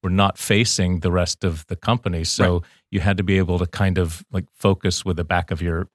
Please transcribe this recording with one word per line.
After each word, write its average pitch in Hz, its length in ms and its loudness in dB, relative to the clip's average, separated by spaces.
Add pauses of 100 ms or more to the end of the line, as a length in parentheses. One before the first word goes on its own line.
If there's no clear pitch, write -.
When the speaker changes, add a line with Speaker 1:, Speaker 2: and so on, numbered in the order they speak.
Speaker 1:
we're 92 80 -2
not 98 280 2
facing 92 640 2
the 90 100 0
rest 87 320 0
of 80 240 -4
the 92 80 -8
company. 92 480 -2
So 90 300 0
Speaker 2:
Right. 85 80 0 (300)
Speaker 1:
you 98 100 -2
had 98 160 2
to 101 60 -2
be 95 140 2
able 90 220 0
to 90 60 0
kind 92 320 0
of, 82 340 -2
like, 92 220 -4
focus - 500 0
with 90 140 -2
the 87 80 -4
back 87 260 -2
of 82 100 -4
your 85 340 -2